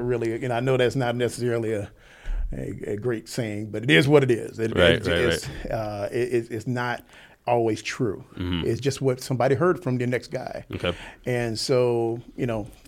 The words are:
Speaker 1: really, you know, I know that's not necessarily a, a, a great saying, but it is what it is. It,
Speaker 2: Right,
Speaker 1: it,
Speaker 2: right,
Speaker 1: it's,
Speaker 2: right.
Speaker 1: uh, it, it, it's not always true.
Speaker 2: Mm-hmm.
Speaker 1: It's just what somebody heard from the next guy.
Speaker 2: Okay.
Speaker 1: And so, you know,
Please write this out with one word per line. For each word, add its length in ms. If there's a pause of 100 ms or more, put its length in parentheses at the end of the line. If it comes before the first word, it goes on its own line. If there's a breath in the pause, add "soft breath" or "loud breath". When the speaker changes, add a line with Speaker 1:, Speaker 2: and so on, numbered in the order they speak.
Speaker 1:
really, 260 (100)
you 80
know, 60
I 40
know 160
that's 220
not 180
necessarily 560
a, 180 (640 loud breath)
a, 400
a 60
great 320
saying, 420
but 120
it 60
is 160
what 160
it 100
is. 280
It, 160
Speaker 2:
Right, 200
Speaker 1:
it, 120
Speaker 2:
right, 100
Speaker 1:
it's, 300
Speaker 2:
right. 240
Speaker 1:
uh, 400
it, 220
it, 180
it's 160
not 340 (460 loud breath)
always 340
true. 420 (120)
Speaker 2:
Mm-hmm. 320
Speaker 1:
It's 140
just 200
what 200
somebody 340
heard 280
from 140
the 100
next 220
guy. 440
Speaker 2:
Okay. 200 (320 loud breath)
Speaker 1:
And 320
so, 640 (160)
you 100
know, 220 (200)